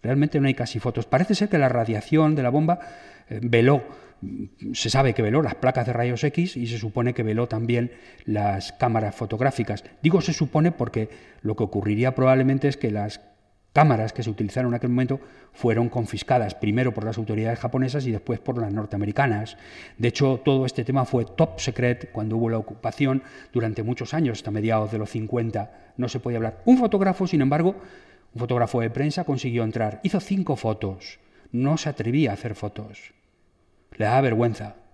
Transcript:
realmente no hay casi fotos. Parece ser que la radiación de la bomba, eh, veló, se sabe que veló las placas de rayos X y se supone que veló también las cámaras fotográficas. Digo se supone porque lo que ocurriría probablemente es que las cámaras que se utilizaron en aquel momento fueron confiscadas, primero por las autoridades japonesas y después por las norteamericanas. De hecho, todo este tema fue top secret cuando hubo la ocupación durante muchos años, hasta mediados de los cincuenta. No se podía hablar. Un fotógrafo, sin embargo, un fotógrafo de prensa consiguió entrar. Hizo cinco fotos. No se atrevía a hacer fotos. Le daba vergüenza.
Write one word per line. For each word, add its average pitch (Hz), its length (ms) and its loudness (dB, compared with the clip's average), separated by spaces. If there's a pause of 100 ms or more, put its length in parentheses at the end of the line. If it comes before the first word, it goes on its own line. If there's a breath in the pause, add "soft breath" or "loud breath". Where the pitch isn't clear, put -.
realmente 143 380 2
no 139 80 2
hay 131 60 2
casi 117 240 -6
fotos. 117 280 -4
Parece - 280 2
ser 202 140 0
que 175 100 2
la 139 100 4
radiación 123 640 2
de 143 80 0
la 123 80 2
bomba, 160 300 2 (480 loud breath)
eh, 107 140 -8
veló, 120 400 6 (920 loud breath)
se - 180 -2
sabe 131 240 4
que - 80 0
veló 110 180 2
las 147 140 -2
placas 127 320 0
de 123 60 -4
rayos 120 320 -2
X 170 320 0
y 120 100 -4
se 117 120 -6
supone 117 360 -2
que 123 80 -2
veló 113 260 0
también 117 440 0 (320 loud breath)
las 101 480 -2
cámaras 113 420 0
fotográficas. 113 680 -2 (180 loud breath)
Digo 165 180 6
se 160 120 -2
supone 156 400 2
porque 110 360 -4 (340 loud breath)
lo 107 120 -2
que 107 100 0
ocurriría 104 500 0
probablemente 131 540 4
es 135 80 0
que 117 140 -2
las 104 300 -6 (520)
cámaras 120 400 4
que 120 120 -6
se 113 60 -2
utilizaron 117 420 -2
en - 20 0
aquel 120 160 -2
momento 127 300 0 (320 loud breath)
fueron 117 360 2
confiscadas, 110 680 -2
primero 117 380 0
por 104 120 -6
las 113 140 -4
autoridades 110 420 -2
japonesas 131 460 -2
y 120 40 -2
después 110 300 -4
por 120 200 -4
las 104 120 -4
norteamericanas. 104 840 -2 (400 loud breath)
De 117 120 2
hecho, 131 360 2
todo 131 220 4
este 127 180 -4
tema 135 200 0
fue 120 200 0
top - 360 -2
secret 123 500 -2
cuando 107 260 -4
hubo 113 140 0
la 113 80 0
ocupación 131 640 -2 (300 loud breath)
durante 113 320 -2
muchos 120 280 -4
años, 139 260 0
hasta - 120 -8
mediados 107 400 0
de 110 80 -4
los 104 120 -4
cincuenta. 113 840 -4
No 123 120 -2
se 131 100 -6
podía 120 200 -4
hablar. 110 260 -4
Un 254 140 8
fotógrafo, 190 480 2
sin 165 160 2
embargo, 165 340 2 (580 loud breath)
un 117 60 -8
fotógrafo 120 400 0
de 113 100 0
prensa 143 340 -2
consiguió 123 380 -2
entrar. 110 400 -2
Hizo 196 180 0
cinco 190 360 -2
fotos. 104 640 -6 (320 soft breath)
No 135 260 2
se - 100 -4
atrevía 127 440 0
a - 20 -2
hacer 107 220 -8
fotos. 104 560 -12 (840)
Le 110 80 -2
daba 120 160 4
vergüenza. 113 560 0 (180)